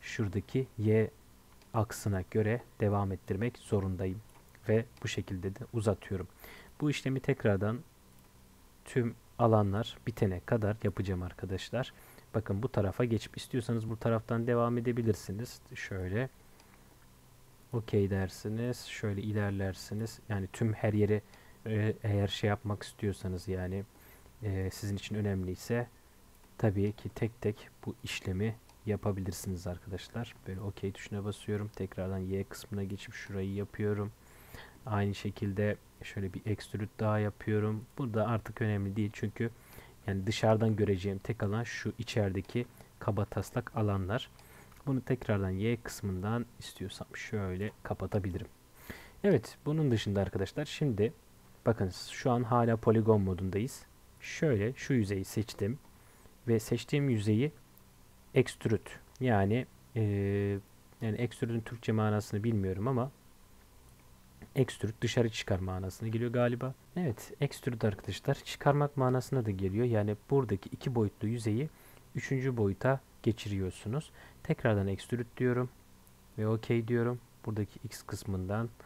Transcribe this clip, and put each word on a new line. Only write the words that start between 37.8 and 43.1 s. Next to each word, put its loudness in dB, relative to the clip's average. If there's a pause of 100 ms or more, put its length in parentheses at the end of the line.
Burada 0
artık -4
önemli 0
değil 2
çünkü -2 (580)
yani 0
dışarıdan 6
göreceğim 2
tek -4
alan 0
şu -6
içerideki 0 (340)
kaba 0